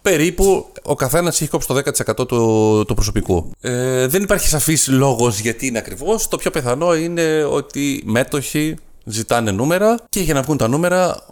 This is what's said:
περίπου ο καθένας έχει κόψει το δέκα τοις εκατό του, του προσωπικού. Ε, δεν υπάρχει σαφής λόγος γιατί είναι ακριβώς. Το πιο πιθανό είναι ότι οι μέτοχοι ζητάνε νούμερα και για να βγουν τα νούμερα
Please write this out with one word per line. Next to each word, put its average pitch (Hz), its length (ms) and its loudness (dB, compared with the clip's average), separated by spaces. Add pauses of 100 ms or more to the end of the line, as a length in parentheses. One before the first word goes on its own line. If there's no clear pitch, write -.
περίπου 180 680 2 (120)
ο 143 120 -2
καθένας 151 460 0
έχει 147 80 -4
κόψει - 180 -4
το - 60 -2
δέκα 139 180 0
τοις - 80 -4
εκατό 113 260 -2
του, 110 640 4
του 117 60 -2
προσωπικού. 95 560 0 (120)
Ε, 127 460 0
δεν 147 160 0
υπάρχει 196 240 0
σαφής 151 400 2
λόγος 123 520 2
γιατί 113 280 -4
είναι 117 100 -4
ακριβώς. 147 500 -4
Το 170 100 -4
πιο - 140 -4
πιθανό 151 440 0
είναι 160 480 0
ότι 143 480 -2
οι - 140 -4
μέτοχοι 139 680 -2 (280)
ζητάνε 110 480 -2
νούμερα 175 440 2 (140)
και 208 100 -4
για 160 140 0
να 139 80 2
βγουν 143 160 -2
τα 117 100 2
νούμερα 175 640 0